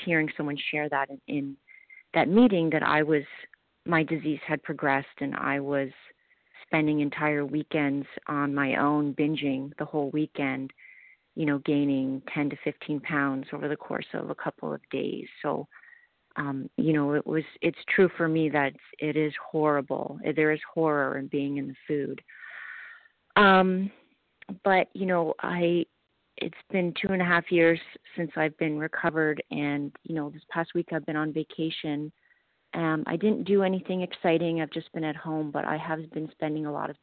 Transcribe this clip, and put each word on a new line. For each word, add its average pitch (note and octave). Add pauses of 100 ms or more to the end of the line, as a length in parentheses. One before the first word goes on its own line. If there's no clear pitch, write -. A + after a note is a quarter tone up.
hearing D#3
someone D3 (120)
share D3+
that C#3
in, C#3
in C#3 (580)
that D#3
meeting F#3+
that D3+
I D3+
was, D3+ (640)
my E3
disease D3+
had D3+
progressed C#3 (140)
and C#3
I C#3
was C#3 (800)
spending D3+
entire D3
weekends C#3+ (200)
on C#3+
my C#3
own, D3
binging C#3+
the D3+
whole C#3+
weekend C3+ (680)
you D#3+
know, C#3+
gaining C#3 (140)
ten D3
to C#3+
fifteen D3
pounds C#3
over D3
the D3+
course -
of -
a -
couple -
of C#3+ (100)
days. - (140)
So, - (680)
um, C#3
you D#3+
know, D3
it D3+
was, D#3 (180)
it's E3+ (160)
true F#3
for E3
me D#3+
that C#3 (260)
it D3
is D3+ (180)
horrible. D3 (180)
There D#3
is D3+ (140)
horror C#3+
in C#3
being C#3+
in C#3
the C3 (120)
food. C#3+ (1160)
Um, F#3+ (720)
but, F#3+
you F#3
know, E3+
I, F3 (520)
it's - (160)
been F3
two G3
and F#3
a -
half F3
years E3 (360)
since E3+
I've D#3
been D3+
recovered, D#3 (100)
and, C#3+ (100)
you E3
know, D3
this D3+
past E3
week E3+
I've D#3+
been D#3
on D#3
vacation. D#3 (600)
Um, D#3+
I E3+
didn't G3+
do G3
anything F#3
exciting. E3
I've D3+
just E3
been E3
at D3+
home, D#3
but D3
I -
have D#3+
been D#3
spending D#3
a D3
lot D3+
of D3